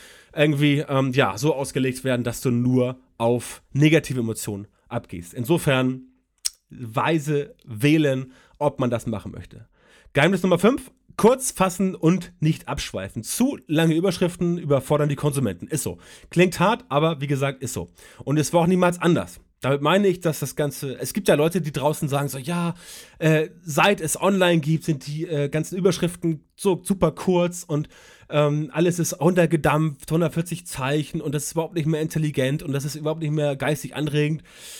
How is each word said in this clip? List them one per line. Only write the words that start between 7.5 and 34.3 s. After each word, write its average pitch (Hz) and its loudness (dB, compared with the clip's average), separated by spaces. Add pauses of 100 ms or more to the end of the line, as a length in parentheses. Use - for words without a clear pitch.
wählen, 135 2 (260)
ob 147 -2
man 127 0
das 117 -4
machen 107 -6
möchte. - -18 (460)
Geheimnis 175 2
Nummer 180 4
fünf, 254 2 (260)
kurz 254 4
fassen 190 0
und 175 0
nicht - -2
abschweifen. 110 -8
Zu - -2 (100)
lange 160 4
Überschriften 175 0
überfordern 147 0
die 143 -2
Konsumenten. 127 -2
Ist - -4
so. 90 -6 (320)
Klingt 170 2
hart, 214 2
aber 151 0
wie 143 -4
gesagt, 139 -2
ist 123 -8
so. 87 -8 (340)
Und 139 0
es 156 0
war 170 6
auch 165 4
niemals 180 2
anders. 139 0 (180)
Damit 139 0
meine 185 4
ich, 180 0
dass 165 -2
das - -6
Ganze, 143 -6
es 123 -6
gibt 202 -6
ja 185 6
Leute, 165 2
die 147 -4
draußen 151 -2
sagen 143 -2
so: 135 -8
Ja, 170 -4 (420)
äh, 156 2 (140)
seit 170 2
es 156 -4
online 180 4
gibt, 151 0
sind 151 -4
die, 151 -8
äh, 143 -2
ganzen 156 -4
Überschriften 175 0 (120)
so 185 0
super 180 2
kurz 175 0
und 151 -2 (400)
ähm, 147 2
alles 175 2
ist - -4
runtergedampft, 156 2
hundertvierzig 165 -2
Zeichen 143 -4
und 143 -6
das 147 -4
ist - -8
überhaupt 160 -4
nicht 160 -2
mehr 156 0
intelligent 151 -2
und 147 -6
das 139 -4
ist 139 -8
überhaupt 156 -4
nicht 151 -2
mehr 147 0
geistig 147 -4
anregend. 147 -2 (360)